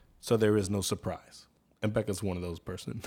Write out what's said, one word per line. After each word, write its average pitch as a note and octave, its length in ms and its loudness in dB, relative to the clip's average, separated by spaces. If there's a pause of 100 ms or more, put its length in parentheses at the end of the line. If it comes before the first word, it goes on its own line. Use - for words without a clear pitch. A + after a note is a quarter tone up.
(200)
So - 160 2
there G#2+ 220 6
is G2 140 2
no G2+ 100 0
surprise. - 640 -6 (380)
And G#2+ 100 0
Becca's G#2 300 -2
one F#2 140 -2
of F2 40 -6
those F2 160 -6
person. - 500 -10